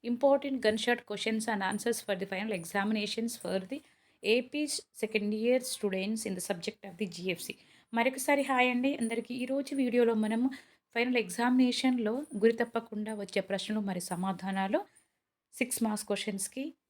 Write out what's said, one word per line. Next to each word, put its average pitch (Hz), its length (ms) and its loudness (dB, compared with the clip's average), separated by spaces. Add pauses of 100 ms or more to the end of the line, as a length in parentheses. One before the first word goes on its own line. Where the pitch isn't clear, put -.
(100)
important 269 540 2
gunshot 220 460 2
questions 220 420 -2
and 196 160 0
answers 226 380 0
for 196 160 0
the 190 100 -4
final 208 240 -4
examinations 208 880 -2
for 185 180 0 (120)
the 285 60 -8 (440)
A 214 140 4 (140)
P 294 120 -2 (400)
second 214 260 -2 (140)
year 247 180 4 (140)
students 202 540 -2
in 190 100 -2
the 175 100 -8
subject 190 320 -6 (100)
of 170 120 -18
the 196 140 -2
G 185 200 -4
F - 100 -16
C. - 100 -10 (420)
మరొకసారి 269 520 2
హాయ్ 247 220 4
అండి 247 180 0 (120)
అందరికీ. 233 300 -4 (100)
ఈరోజు 269 300 -2 (100)
వీడియోలో 240 420 4
మనము 226 240 2 (460)
ఫైనల్ 240 300 2
ఎగ్జామినేషన్‌లో 247 880 4 (300)
గురి 226 180 6
తప్పకుండా 220 600 -4
వచ్చే 196 280 -2
ప్రశ్నలు 214 400 -2
మరి 180 120 -4 (100)
సమాధానాలు 190 680 0 (800)
సిక్స్ 247 260 0
మార్క్స్ 208 240 -2
క్వశ్చన్స్‌కి 202 540 -4 (260)